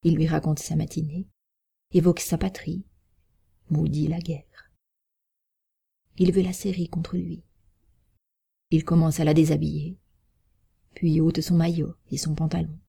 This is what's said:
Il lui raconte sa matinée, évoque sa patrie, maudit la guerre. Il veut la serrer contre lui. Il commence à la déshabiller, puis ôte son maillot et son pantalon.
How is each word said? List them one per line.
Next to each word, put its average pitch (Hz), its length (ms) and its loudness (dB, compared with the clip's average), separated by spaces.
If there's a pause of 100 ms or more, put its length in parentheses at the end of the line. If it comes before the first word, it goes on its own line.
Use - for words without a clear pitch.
Il 165 120 4
lui 160 120 2
raconte 156 320 0
sa - 160 -6
matinée, 160 540 -4 (640)
évoque 175 280 4
sa - 180 -2
patrie, 185 460 -6 (840)
maudit 151 380 0
la 170 120 -2
guerre. - 540 -12 (1400)
Il 180 160 4
veut 190 80 4
la 185 100 -2
serrer 175 360 -4
contre 170 280 -6
lui. 170 300 -6 (1300)
Il 160 120 2
commence 160 360 2
à 160 40 2
la 151 120 4
déshabiller, 156 600 0 (1000)
puis 160 260 2
ôte 160 200 2
son 175 140 2
maillot 165 400 2 (140)
et 135 80 -6
son 156 180 -4
pantalon. 160 420 -2 (120)